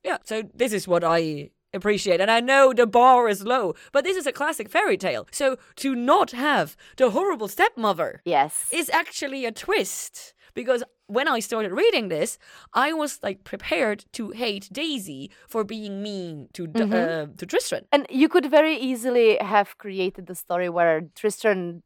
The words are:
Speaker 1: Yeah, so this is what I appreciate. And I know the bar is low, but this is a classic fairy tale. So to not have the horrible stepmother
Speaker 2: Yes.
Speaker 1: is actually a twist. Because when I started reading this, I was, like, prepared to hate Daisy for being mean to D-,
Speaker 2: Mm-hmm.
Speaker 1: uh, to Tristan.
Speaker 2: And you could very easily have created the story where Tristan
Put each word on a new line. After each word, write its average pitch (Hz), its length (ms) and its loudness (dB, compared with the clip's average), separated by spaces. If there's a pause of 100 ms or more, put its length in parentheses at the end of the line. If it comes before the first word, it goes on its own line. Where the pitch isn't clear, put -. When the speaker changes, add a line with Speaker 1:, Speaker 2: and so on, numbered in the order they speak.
Speaker 1:
Yeah, 339 200 -4
so 220 180 -6 (120)
this 240 180 -2
is 190 160 -4
what 170 160 2
I 165 460 0 (240)
appreciate. 190 460 0
And 202 100 2
I 226 100 4
know 262 320 6
the 233 140 4
bar 240 420 6
is 202 160 -2
low, 220 300 0 (180)
but 277 120 2
this 381 120 -2
is 311 100 -6
a 262 60 -2
classic 285 380 -6
fairy 339 260 2
tale. 147 340 -4
So 262 280 -2 (180)
to 269 180 -4
not 277 360 2
have 247 440 -2 (220)
the 254 140 2
horrible 262 380 -2
stepmother 208 760 -2
Speaker 2:
Yes. 151 480 0
Speaker 1:
is 320 160 -4
actually 277 560 -4
a 226 80 -6
twist. - 800 -6 (220)
Because 240 280 -2 (340)
when 277 200 0
I 233 40 -2
started 214 320 -4
reading 294 360 0
this, 160 300 -4 (480)
I 311 60 -2 (100)
was, 294 100 -4 (100)
like, 196 220 -6
prepared 214 680 -4
to 240 180 -10
hate 208 420 -6
Daisy 202 500 -8 (260)
for 226 160 -2
being 208 380 -10
mean 175 540 -10
to 175 100 -8
D-, 160 160 -2
Speaker 2:
Mm-hmm. 165 500 -2
Speaker 1:
uh, - 60 -20
to - 80 -12
Tristan. - 360 -4 (120)
Speaker 2:
And 285 160 4
you 277 180 4
could 349 220 2
very 311 260 6 (140)
easily 240 380 2 (120)
have 202 280 2 (160)
created 190 420 -6
the 185 80 -14
story 180 340 -4
where 170 340 2 (180)
Tristan 185 640 -2